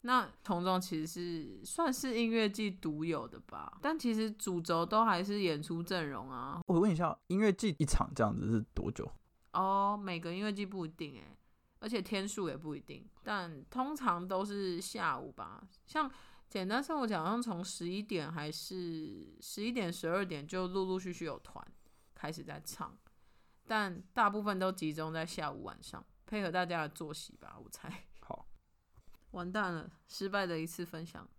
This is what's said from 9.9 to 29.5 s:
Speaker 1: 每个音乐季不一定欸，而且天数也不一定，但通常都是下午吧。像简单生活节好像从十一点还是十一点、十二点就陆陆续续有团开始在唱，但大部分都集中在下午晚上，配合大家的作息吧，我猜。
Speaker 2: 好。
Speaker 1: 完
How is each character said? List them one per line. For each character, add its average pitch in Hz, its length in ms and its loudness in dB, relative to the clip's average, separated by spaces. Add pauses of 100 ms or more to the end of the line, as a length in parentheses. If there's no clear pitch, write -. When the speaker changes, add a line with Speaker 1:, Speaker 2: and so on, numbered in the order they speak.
Speaker 1:
每 180 200 -2
个 165 120 -4
音 180 60 -2
乐 208 140 0
季 202 120 0
不 190 220 -2
一 - 20 -4
定 156 260 -8
欸， 76 220 -16 (440)
而 - 80 -6
且 220 120 0
天 196 260 -2
数 196 220 -2
也 135 80 -4
不 151 200 -6
一 - 40 -8
定， - 240 -14 (200)
但 175 440 -4
通 262 260 -2
常 190 320 0
都 190 180 2
是 196 360 -2
下 175 380 -2
午 127 140 -10
吧。 92 280 -10 (240)
像 311 240 0 (400)
简 185 180 -2
单 226 160 2
生 302 180 -2
活 247 60 2
节 208 120 0
好 160 80 0
像 233 160 2
从 190 200 -4
十 175 260 -6
一 185 120 -2
点 170 320 -2
还 151 180 -4
是 160 880 -6
十 - 240 -6
一 240 80 0
点、 196 200 0
十 170 160 -2
二 190 160 4
点 151 220 -6
就 185 220 -2
陆 190 160 2
陆 185 120 0
续 185 160 -4
续 170 120 -6
有 147 160 -4
团 - 220 -14 (520)
开 151 160 -6
始 160 140 -8
在 147 200 -10
唱， - 320 -10 (720)
但 196 340 0 (140)
大 214 160 6
部 208 100 -2
分 202 200 0
都 190 100 4
集 160 240 -2
中 160 180 -4
在 160 140 -2
下 156 240 -4
午 143 140 -10
晚 - 180 -10
上， - 200 -12 (220)
配 214 200 -2
合 170 80 0
大 180 120 4
家 170 180 0
的 151 80 -2
作 151 220 -8
息 - 280 -12
吧， - 220 -16
我 - 60 -16
猜。 - 360 -12 (160)
Speaker 2:
好。 - 260 -8 (880)
Speaker 1:
完 175 200 -4